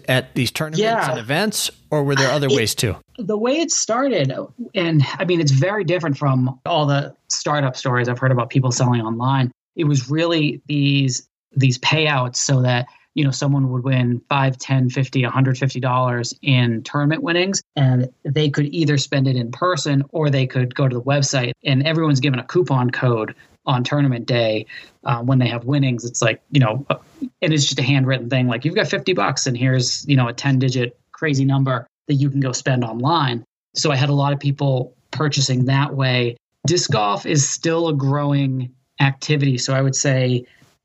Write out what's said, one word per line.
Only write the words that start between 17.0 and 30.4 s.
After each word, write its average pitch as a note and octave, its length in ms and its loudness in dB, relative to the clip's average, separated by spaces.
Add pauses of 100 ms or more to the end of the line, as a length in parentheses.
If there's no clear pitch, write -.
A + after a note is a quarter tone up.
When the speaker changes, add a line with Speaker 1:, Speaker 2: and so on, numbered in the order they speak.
Speaker 2:
winnings, F3+ 380 0 (140)
and B2+ 340 2 (140)
they D3+ 240 0
could C#3+ 260 0
either D3 260 2
spend C3+ 280 0
it C3 80 2
in A#2 160 -4
person D3+ 600 0
or D#3 180 0
they C3+ 160 2
could B2 300 -2
go C#3 120 2
to B2 80 0
the A#2 60 -4
website, C3+ 500 0 (120)
and C3+ 220 2
everyone's D#3 340 2
given C3+ 200 0
a A#2 40 -10
coupon C3+ 480 0
code A2+ 420 -2 (320)
on B2 180 0
tournament B2+ 440 0
day, A2+ 380 0 (380)
uh, A#2+ 200 -2
when C3 160 2
they B2 80 2
have A#2 180 -6
winnings. B2+ 400 0
It's A#2+ 160 -6
like, A2+ 200 0 (100)
you B2+ 80 4
know, B2 320 0
uh, - 40 -2 (460)
and E3 120 0
it's D3 120 2
just C#3 140 -4
a C#3 40 -2
handwritten B2+ 460 0
thing. B2+ 180 0
Like, A#2+ 160 -2
"You've E3+ 120 -2
got G3 120 0
fifty F#3+ 260 -2
bucks F3+ 340 -2
and A#2+ 100 -2
here's, C3 500 0
you C#3+ 80 4
know, B2+ 120 4
a A#2+ 60 -6
ten-digit B2+ 640 -2 (160)